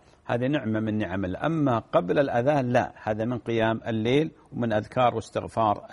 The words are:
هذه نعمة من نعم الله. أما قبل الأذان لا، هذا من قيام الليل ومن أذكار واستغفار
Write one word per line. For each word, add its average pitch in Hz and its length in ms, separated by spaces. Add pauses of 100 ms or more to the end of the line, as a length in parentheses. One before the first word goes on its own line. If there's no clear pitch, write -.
(260)
هذه 123 220
نعمة 110 320
من 107 180
نعم 98 280
الله. 90 200
أما 143 340
قبل 170 400
الأذان 127 500
لا، 120 240 (100)
هذا 110 220
من 123 120
قيام 113 500
الليل 120 440 (200)
ومن 117 220
أذكار 113 420
واستغفار 107 760